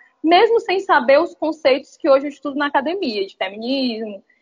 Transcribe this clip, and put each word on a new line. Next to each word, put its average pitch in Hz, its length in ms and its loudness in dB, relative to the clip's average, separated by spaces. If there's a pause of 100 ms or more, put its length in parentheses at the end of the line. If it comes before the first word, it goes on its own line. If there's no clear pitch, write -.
(220)
mesmo 403 380 4
sem 370 200 -4
saber 285 400 4
os 339 140 -4
conceitos 302 600 -2
que - 120 -4
hoje 277 180 4
eu 294 40 -8
estudo 277 260 -10
na 294 100 -2
academia, 277 600 -4
de - 100 -18
feminismo, 220 840 -6 (200)